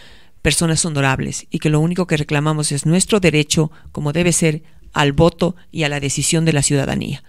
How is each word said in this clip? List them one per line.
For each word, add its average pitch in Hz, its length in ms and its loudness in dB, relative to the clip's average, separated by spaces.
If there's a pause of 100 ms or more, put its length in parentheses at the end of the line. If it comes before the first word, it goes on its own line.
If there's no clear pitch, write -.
(420)
personas 160 440 0
honorables, 139 640 -2
y 160 80 -4
que 160 120 0
lo 151 100 2
único 175 260 0
que 160 100 0
reclamamos 151 560 -2
es 139 140 -4
nuestro 190 340 2
derecho, 156 500 2 (220)
como 147 220 -4
debe 175 180 2
ser, 160 300 0 (300)
al 147 200 2
voto 170 420 2 (160)
y 160 140 -4
a 147 40 0
la 143 120 -4
decisión 143 440 0
de 160 80 2
la 143 100 2
ciudadanía. 139 680 -2